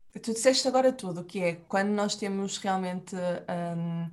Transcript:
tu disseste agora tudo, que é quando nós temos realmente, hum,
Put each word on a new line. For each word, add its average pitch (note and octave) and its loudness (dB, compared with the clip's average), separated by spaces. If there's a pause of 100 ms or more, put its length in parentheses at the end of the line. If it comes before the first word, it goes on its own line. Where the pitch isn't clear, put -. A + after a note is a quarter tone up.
(220)
tu A3+ -4
disseste C4 4
agora C4 6
tudo, F3+ -6
que F#3 -8
é E3+ 2 (120)
quando G3 2
nós G#3 2
temos G3 -4
realmente, F#3 -2
hum, E3+ -2